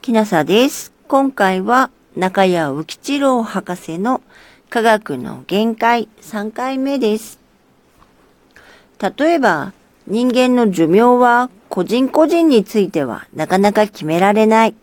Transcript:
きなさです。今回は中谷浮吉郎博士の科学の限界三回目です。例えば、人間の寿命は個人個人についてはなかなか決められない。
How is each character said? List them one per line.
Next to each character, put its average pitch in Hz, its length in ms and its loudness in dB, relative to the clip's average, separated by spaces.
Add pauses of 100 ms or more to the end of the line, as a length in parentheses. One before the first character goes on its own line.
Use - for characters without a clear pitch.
き 233 120 -4
な 220 120 2
さ 170 180 0
で 208 260 2
す。 - 220 -12 (160)
今 269 240 0
回 190 300 0
は 247 300 0 (240)
中 185 260 -2
谷 185 140 2
浮 151 300 -4
吉 - 340 -8
郎 254 240 0
博 185 320 -8
士 165 240 -12
の 247 220 -2 (460)
科 233 140 -4
学 214 380 0
の 113 260 -12
限 220 300 -2
界 233 340 -2 (100)
三 214 300 -10
回 262 300 -8
目 269 180 -4
で 214 220 -2
す。 - 200 -20 (1600)
例 311 340 0
え 330 60 0
ば、 175 340 0 (340)
人 240 240 -2
間 254 240 2
の 233 160 2
寿 165 160 2
命 240 320 4
は 247 320 2 (180)
個 180 140 -4
人 254 260 -2
個 311 160 2
人 330 240 2
に 226 140 4
つ 214 160 -2
い 185 100 0
て 156 140 -2
は 113 320 -8
な 156 100 -4
か 185 140 0
な 202 140 2
か 214 100 2
決 202 220 -6
め 160 140 -2
ら 202 140 4
れ 220 140 4
な 220 180 4
い。 220 180 -2